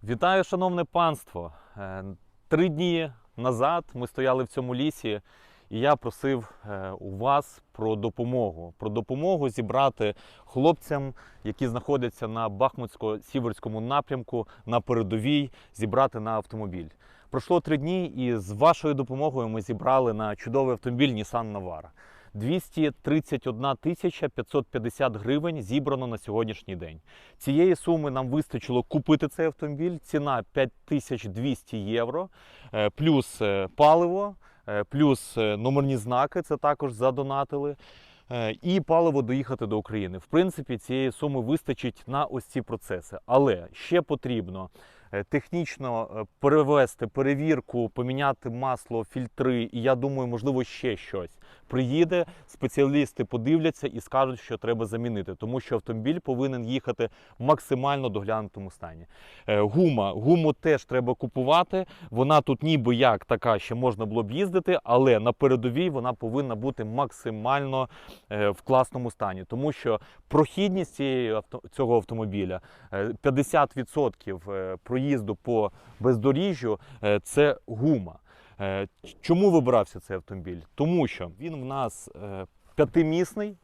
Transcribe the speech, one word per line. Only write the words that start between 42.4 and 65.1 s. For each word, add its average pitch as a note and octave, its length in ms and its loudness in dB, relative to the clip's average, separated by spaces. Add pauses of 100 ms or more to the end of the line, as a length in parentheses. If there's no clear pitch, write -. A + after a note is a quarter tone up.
ці - 160 -6
процеси. - 640 -8
Але A#2 480 4
ще - 280 2
потрібно, G2+ 680 -4 (420)
е, G2+ 120 -4
технічно, C#3 920 -4
е, A2 100 -6 (140)
перевести C#3+ 680 4
перевірку, C3+ 840 0
поміняти C3 600 -2
масло, A#2+ 540 -4
фільтри, B2 680 -2
і A#2 100 -6
я C3 140 4
думаю, C3 320 -4
можливо, B2 360 -2
ще A#2 340 -4
щось. - 420 -10 (300)
Приїде, D#3+ 560 2 (220)
спеціалісти C#3 800 0
подивляться D3+ 600 0
і - 140 -8
скажуть, C3 380 0
що - 180 -10
треба A2+ 280 -2
замінити, G#2 500 -6
тому A#2 240 -6
що - 160 -6
автомобіль A#2 440 -2
повинен B2+ 460 -2
їхати A#2+ 440 -2 (300)
в A#2+ 40 -8
максимально C#3 640 2
доглянутому G2+ 640 -6
стані. E2 340 -16 (420)
Е, G#2 140 4
гума. A2 500 4
Гуму D3+ 420 4
теж D3+ 320 2
треба B2+ 280 0
купувати, D#3 720 2 (240)
вона C#3 320 4
тут C3+ 220 -2
ніби C3+ 320 4
як A#2 300 4
така, A2+ 340 2
ще - 160 -8
можна A2+ 300 0
було A2 180 -2
б G2+ 80 -6
їздити, F3+ 520 0
але B2 360 6